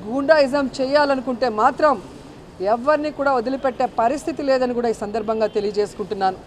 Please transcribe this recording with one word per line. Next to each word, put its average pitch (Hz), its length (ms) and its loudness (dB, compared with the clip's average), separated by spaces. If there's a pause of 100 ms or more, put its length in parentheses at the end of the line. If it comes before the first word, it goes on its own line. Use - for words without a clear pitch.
గూండాయిజం 277 640 2 (120)
చేయాలనుకుంటే 262 680 0
మాత్రం 240 520 2 (600)
ఎవరిని 277 500 0
కూడా 277 220 0
వదిలిపెట్టే 254 520 -2
పరిస్థితి 262 580 -2
లేదని 254 300 2
కూడా 233 160 0
ఈ 220 40 0
సందర్భంగా 220 540 -2
తెలియజేసుకుంటున్నాను. 202 1000 -2